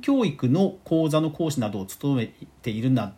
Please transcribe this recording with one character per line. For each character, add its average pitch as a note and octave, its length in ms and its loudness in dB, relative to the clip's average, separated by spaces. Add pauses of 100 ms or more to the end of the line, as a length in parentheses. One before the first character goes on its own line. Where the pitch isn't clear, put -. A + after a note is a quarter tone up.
教 C4+ 240 2
育 D3 220 -2
の F#3 360 2
講 D#3+ 260 2
座 D#3 120 2
の D#3 100 -2
講 D#3+ 180 -2
師 C#3+ 100 -2
な B2 120 -2
ど G2+ 80 -6
を F#2+ 60 -6
務 C#3 320 -2
め A2 160 -4 (280)
て - 80 -6
い A2 120 -4
る C3 100 2
な G#2+ 260 0